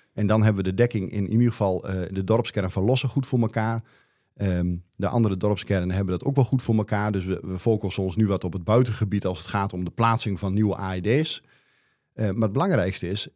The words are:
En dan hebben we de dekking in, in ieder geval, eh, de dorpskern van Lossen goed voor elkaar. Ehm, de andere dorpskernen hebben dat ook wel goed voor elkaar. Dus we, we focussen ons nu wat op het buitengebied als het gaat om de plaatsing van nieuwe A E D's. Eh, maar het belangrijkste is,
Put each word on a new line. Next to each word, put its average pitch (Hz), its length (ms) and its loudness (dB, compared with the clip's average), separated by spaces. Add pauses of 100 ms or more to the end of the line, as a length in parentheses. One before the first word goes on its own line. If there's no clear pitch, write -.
(140)
En 104 120 0
dan 107 160 4
hebben 104 220 4
we 95 60 -2
de 95 60 -2
dekking 113 340 2
in, 101 160 -4
in - 60 -4
ieder 120 160 4
geval, 98 400 0
eh, 95 120 -2 (140)
de 95 100 -2
dorpskern 104 460 0
van 95 140 -2
Lossen 127 240 2
goed 135 180 -2
voor 123 140 0
elkaar. 113 420 -2 (540)
Ehm, 90 400 0 (200)
de 95 120 -2
andere 110 280 2
dorpskernen 95 600 0
hebben 92 220 -2
dat 120 100 -4
ook 139 60 0
wel 131 100 6
goed 123 180 0
voor 113 140 0
elkaar. 104 360 0
Dus 95 120 -2
we, 92 200 -2
we 92 140 -6
focussen 104 440 0
ons 90 140 -2
nu 110 100 4
wat 95 180 0
op 87 80 -4
het 87 120 -6
buitengebied 107 640 0
als 92 120 -4
het - 100 -12
gaat 98 240 0
om 90 120 -4
de 85 60 -6
plaatsing 113 480 0
van 98 160 -2
nieuwe 104 240 2
A 95 160 -6
E 92 60 -4 (220)
D's. - 200 -4 (720)
Eh, - 180 -4
maar 110 120 -2
het 101 100 0
belangrijkste 110 560 0
is, 101 280 -4